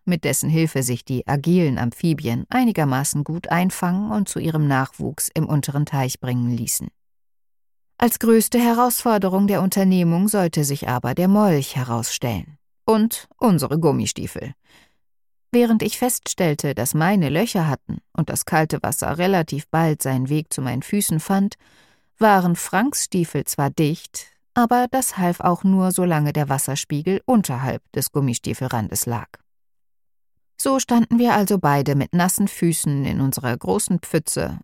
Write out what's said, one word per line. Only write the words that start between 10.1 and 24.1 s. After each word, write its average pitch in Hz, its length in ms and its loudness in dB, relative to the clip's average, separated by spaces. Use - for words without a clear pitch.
sollte 170 360 0
sich 139 240 -4
aber 127 260 -2
der 180 140 2
Molch 190 480 4
herausstellen. 117 840 -4
Und 220 520 0
unsere 160 420 2
Gummistiefel. 135 760 -2
Während 233 320 4
ich 220 140 -4
feststellte, 160 760 -2
dass - 200 -4
meine 170 340 2
Löcher 160 400 0
hatten - 300 -6
und - 160 -2
das - 160 -6
kalte 160 380 0
Wasser - 360 -4
relativ 170 500 0
bald 160 340 0
seinen 131 260 -2
Weg 151 240 -4
zu 139 100 -6
meinen 127 200 -4
Füßen 202 380 -2
fand, 196 340 0
waren 185 380 4
Franks - 480 -2
Stiefel 170 400 -2
zwar 143 260 -2
dicht, - 560 -4